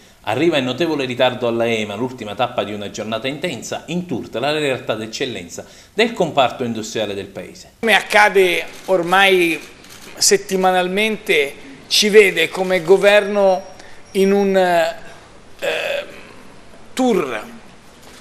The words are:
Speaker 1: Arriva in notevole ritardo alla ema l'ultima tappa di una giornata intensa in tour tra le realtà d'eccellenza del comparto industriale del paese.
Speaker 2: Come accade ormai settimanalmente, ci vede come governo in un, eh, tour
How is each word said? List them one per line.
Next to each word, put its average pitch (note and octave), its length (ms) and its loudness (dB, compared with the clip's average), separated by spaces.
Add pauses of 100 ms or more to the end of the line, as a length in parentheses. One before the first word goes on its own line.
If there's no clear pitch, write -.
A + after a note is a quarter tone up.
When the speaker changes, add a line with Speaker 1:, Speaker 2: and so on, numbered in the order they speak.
(240)
Speaker 1:
Arriva C#3+ 340 0
in B2+ 80 -2
notevole C#3+ 400 -2
ritardo B2 420 0
alla A#2 180 0
ema A2 280 -2
l'ultima A2+ 400 -8
tappa A2+ 300 -2
di G#2 100 -8
una G2+ 160 -10
giornata A2+ 380 -6
intensa C#3 580 -8
in F3 180 -6
tour A#2 240 -8
tra C3 240 -4
le D#3 80 -2
realtà B2+ 340 -4
d'eccellenza A2 720 -10 (300)
del A#3 180 0
comparto C3+ 520 0
industriale G#2+ 500 -6
del G2 140 -8
paese. - 420 -16 (100)
Speaker 2:
Come A3 140 2
accade F#3+ 680 4 (220)
ormai F3+ 720 4 (600)
settimanalmente, F#3 1400 0 (340)
ci G#3 220 2
vede F#3 400 6
come F#3 320 -2
governo G3 880 4 (420)
in G3 220 2
un, G3 220 2
eh, E3 1600 -2 (840)
tour E3+ 480 0 (800)